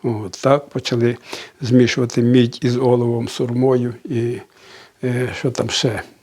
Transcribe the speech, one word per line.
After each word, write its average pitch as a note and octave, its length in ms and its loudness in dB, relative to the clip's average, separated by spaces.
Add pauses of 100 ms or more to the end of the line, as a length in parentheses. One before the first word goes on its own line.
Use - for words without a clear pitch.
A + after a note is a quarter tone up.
От, G#2+ 300 -6
так, C#3+ 360 0
почали A#2+ 480 -2 (440)
змішувати B2 600 2
мідь B2 400 4
із B2 140 0
оловом, A#2+ 520 0
сурмою B2 680 0 (100)
і, A#2+ 340 -4 (680)
е, B2 340 -2
що C3 120 -2
там - 200 -4
ще G#2+ 320 -2 (200)